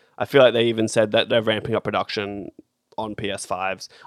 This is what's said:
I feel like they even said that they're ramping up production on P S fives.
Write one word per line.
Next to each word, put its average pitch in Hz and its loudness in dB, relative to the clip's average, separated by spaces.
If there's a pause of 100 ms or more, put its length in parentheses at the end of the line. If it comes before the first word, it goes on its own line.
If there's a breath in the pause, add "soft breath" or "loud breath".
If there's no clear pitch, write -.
(180 soft breath)
I - -4
feel 139 6
like 120 8
they 117 2
even 113 0
said 107 2
that 113 2
they're 117 2
ramping 110 -2
up 104 -2
production 101 -6 (460)
on 107 -8
P 101 -6
S 98 -10
fives. 95 -6 (180 loud breath)